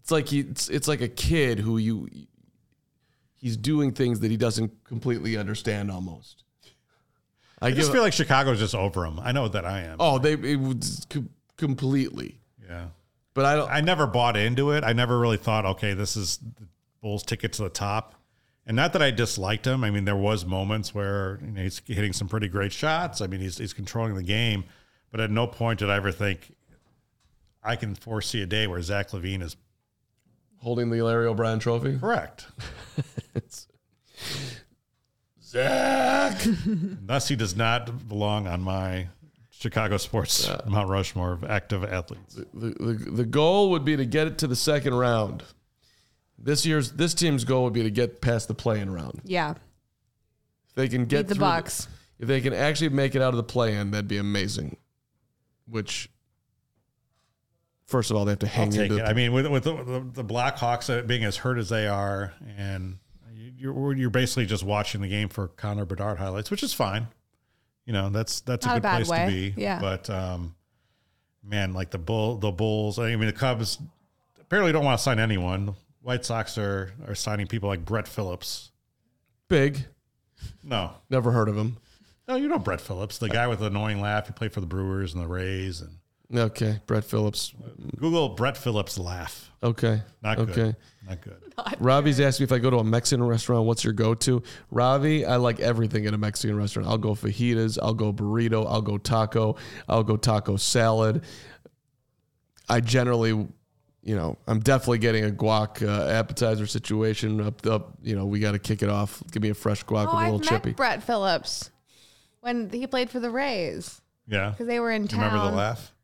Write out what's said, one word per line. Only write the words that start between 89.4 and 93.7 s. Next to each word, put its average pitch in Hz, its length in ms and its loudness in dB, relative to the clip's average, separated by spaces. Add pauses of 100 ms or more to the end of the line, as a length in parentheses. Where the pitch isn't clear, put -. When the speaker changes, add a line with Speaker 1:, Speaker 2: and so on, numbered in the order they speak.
Speaker 1:
Okay. 113 380 2 (220)
Speaker 2:
Not 107 160 0
good. 110 120 0
Speaker 1:
Okay. 110 240 0 (340)
Speaker 2:
Not 92 120 -10
good. - 160 -16 (200)
Speaker 3:
Not - 240 -6
Speaker 1:
Ravi's 139 360 6
Speaker 3:
good. 139 100 6
Speaker 1:
asked 131 140 2
me 139 40 4
if 131 80 0
I 127 60 4
go 127 120 4
to 123 80 4
a 113 60 4
Mexican 120 380 2
restaurant, 117 440 2
what's 113 180 2